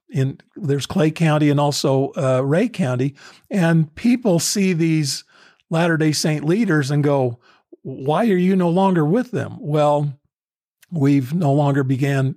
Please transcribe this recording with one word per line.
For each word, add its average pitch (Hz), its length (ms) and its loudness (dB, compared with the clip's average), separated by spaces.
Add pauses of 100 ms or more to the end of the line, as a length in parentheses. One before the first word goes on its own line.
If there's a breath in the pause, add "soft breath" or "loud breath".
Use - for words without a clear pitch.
in, 139 300 -2 (160)
there's 139 320 -4
Clay 160 240 0
County 151 400 2
and 143 80 2
also, 139 580 0
uh, 131 260 0
Ray 165 240 0
County, 135 460 -2 (380 loud breath)
and 165 420 2
people 240 460 0
see 190 340 0
these 156 500 -2 (460 soft breath)
Latter-day 160 420 2
Saint 151 320 -2
leaders 156 480 0
and 147 100 0
go, 139 380 0 (420 soft breath)
"Why 147 440 -2
are 202 100 2
you 185 220 2
no 175 120 2
longer 180 360 2
with 233 260 0
them?" 113 280 -6
Well, 147 600 0 (720)
we've 143 420 0
no 160 200 0
longer 143 320 0
began, 135 520 -2